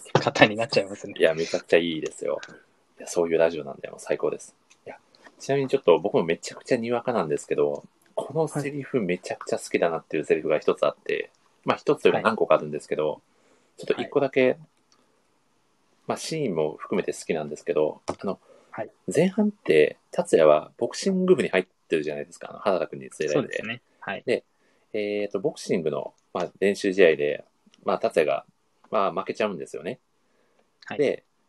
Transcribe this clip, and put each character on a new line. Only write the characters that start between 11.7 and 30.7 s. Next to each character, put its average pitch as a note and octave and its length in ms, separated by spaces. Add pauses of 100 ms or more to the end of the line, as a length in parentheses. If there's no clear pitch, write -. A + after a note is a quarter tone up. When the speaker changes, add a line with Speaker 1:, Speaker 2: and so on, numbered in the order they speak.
Speaker 1:
あ、 - 20
一 - 180
つ - 60
と G2+ 80
い - 20
う - 20
か F#2 80
何 A2 140
個 - 120
か D#2+ 80
あ - 20
る D2+ 80
ん D2+ 60
で D2+ 80
す - 80
け - 80
ど、 D2+ 160
Speaker 2:
は - 60
い。 - 40 (560)
Speaker 1:
ち - 140
ょ - 20
っ - 20
と - 60
一 - 80
個 - 100
だ C3+ 120
け、 B2+ 160
Speaker 2:
は B2+ 80
い。 - 40 (1500)
Speaker 1:
ま A#2+ 80
あ、 - 20
シ - 200
ー C#3 140
ン E2 40
も D#2 220
含 - 200
め - 60
て - 100
好 - 60
き - 160
な D2+ 80
ん D2 60
で D2+ 80
す - 80
け E2 80
ど、 D2+ 340
あ - 180
の、 F#2+ 140 (320)
Speaker 2:
は A2+ 120
い。 - 60 (240)
Speaker 1:
前 E3+ 140
半 G#3 220
っ - 20
て - 460 (140)
達 - 260
也 D#2+ 100
は D2+ 300
ボ A#2 120
ク - 80
シ - 140
ン F#3 140
グ F3+ 100
部 A#2+ 80
に - 60
入 F#2 120
っ - 40 (220)
て - 80
る D2+ 80
じ D2 80
ゃ D2 40
な D2 60
い D2 40
で - 60
す - 80
か、 - 100
あ - 40
の、 - 60
原 F#2+ 200
田 D#2 80
君 C#2+ 120
に C2+ 100 (100)
連 D#2 100
れ D2 60
ら D2 60
れ - 60
て。 - 100
Speaker 2:
そ - 60
う G#2 40
で A2+ 60
す B2 40
ね。 - 40 (180)
は G2+ 160
い。 F#2 100
Speaker 1:
で、 A2+ 180 (500)
え G#2 360
ー - 20
と、 G2+ 80
ボ F#2+ 120
ク - 80
シ - 160
ン F#2 60
グ D#2 100
の、 C2+ 220 (200)
ま F#2 100
あ、 E2 160
練 G2 160
習 G2 180
試 F#2+ 120
合 D#2+ 100
で、 D2 280 (400)
ま G2 100
あ、 F2+ 60
達 - 200
也 D2+ 80
が、 C#2 180 (460)
ま G2+ 140
あ、 F#2 80
負 F#2 120
け - 80
ち - 100
ゃ G#2+ 40
う G2+ 60
ん F2 40
で C#2 100
す - 80
よ C2+ 80
ね。 A2+ 160 (840)